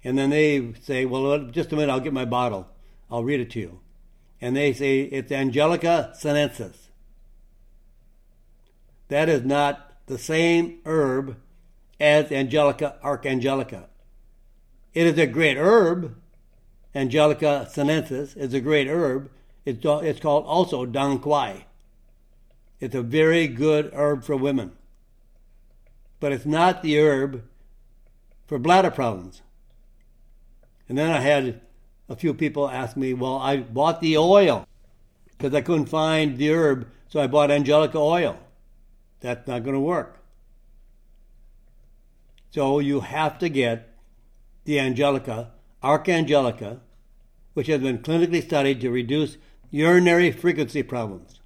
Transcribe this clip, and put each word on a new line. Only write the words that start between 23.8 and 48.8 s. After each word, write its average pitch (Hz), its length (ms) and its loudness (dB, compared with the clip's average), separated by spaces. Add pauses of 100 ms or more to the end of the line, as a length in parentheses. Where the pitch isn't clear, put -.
herb 143 300 -2
for 147 120 -4
women. 131 380 -2 (1500)
But 143 120 -2
it's 127 140 -6
not 170 380 2
the 151 160 2
herb 139 440 2 (1000)
for 147 140 -6
bladder 170 320 4
problems. 98 500 -6 (1500)
And 127 80 -4
then 160 140 0
I 151 80 0
had 131 420 0 (480)
a 123 60 -12
few 151 180 -4
people 143 360 -4
ask 127 260 -8
me, 131 180 -2
"Well, 131 240 -4
I 139 200 -2
bought 135 420 -2
the 160 180 2
oil 170 480 6 (720)
'cause 135 160 -4
I 143 80 2
couldn't 156 260 0
find 156 500 0
the 147 140 0
herb, 143 360 2 (220)
so 156 100 -4
I 139 80 0
bought 143 240 2
Angelica 147 460 2
oil." 160 420 0 (800)
That's 120 280 -8
not 123 160 -6
gonna 135 180 -2
work. 160 380 -4 (2250)
So 139 280 0
you 139 220 -2
have 151 380 -6
to 175 100 -2
get 120 440 -4 (680)
the 147 160 -2
Angelica, 131 720 -2 (320)
Archangelica, 139 960 0 (720)
which 131 140 -4
has 147 140 0
been 131 180 -2
clinically 165 440 0
studied 139 380 0